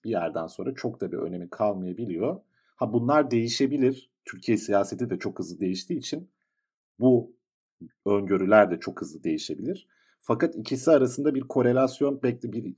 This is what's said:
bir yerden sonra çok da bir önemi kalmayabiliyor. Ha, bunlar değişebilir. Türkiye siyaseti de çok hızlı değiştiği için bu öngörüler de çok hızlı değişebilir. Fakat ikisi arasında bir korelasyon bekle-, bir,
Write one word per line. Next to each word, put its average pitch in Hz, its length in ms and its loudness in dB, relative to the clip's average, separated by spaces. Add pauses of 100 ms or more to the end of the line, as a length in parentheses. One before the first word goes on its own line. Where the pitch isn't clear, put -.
bir 107 60 -8
yerden 85 380 -2
sonra - 280 -8
çok - 260 -6
da 92 100 -4
bir 85 60 -6
önemi 87 320 -6
kalmayabiliyor. 101 920 -4 (360)
Ha, 113 180 -4
bunlar 135 380 2
değişebilir. 131 800 0 (140)
Türkiye 107 320 -2
siyaseti 101 520 0
de 92 100 -4
çok - 200 -8
hızlı 87 200 -8
değiştiği 95 400 -4
için - 300 -10 (680)
bu 120 360 4 (680)
öngörüler 98 640 6
de 85 80 -4
çok - 220 -10
hızlı 78 220 -14
değişebilir. 82 640 -6 (320)
Fakat 160 360 -2
ikisi 127 360 0
arasında 139 440 4
bir 135 60 -2
korelasyon 131 800 2
bekle-, 117 300 -2
bir, 110 240 -8